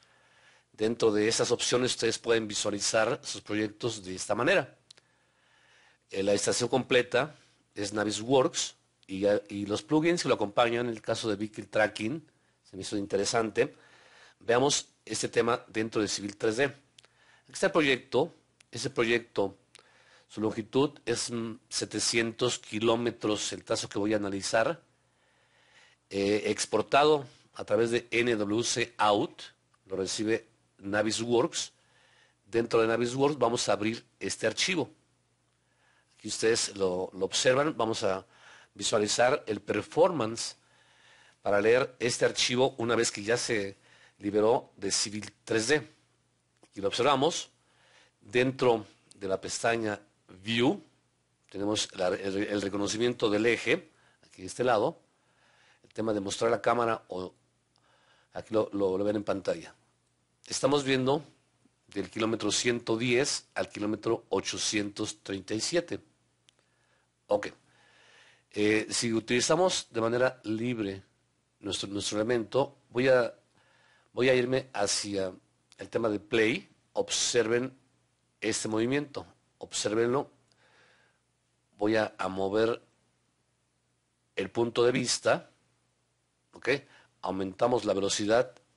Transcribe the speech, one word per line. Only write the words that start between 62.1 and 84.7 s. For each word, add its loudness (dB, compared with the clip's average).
ciento 0
diez 0
al -4
kilómetro -2
ochocientos -4
treinta -6
y -4
siete. -4
Ok. 0
Eh, 2
si -2
utilizamos 2
de -2
manera 2
libre -4
nuestro, -6
nuestro -6
elemento, -2
voy 0
a, 4
voy 2
a 6
irme 0
hacia -2
el -14
tema -2
de -2
play. 0
Observen 0
este -2
movimiento, -2
obsérvenlo. 0
Voy 2
a, 0
a -4
mover 0
el -4
punto 0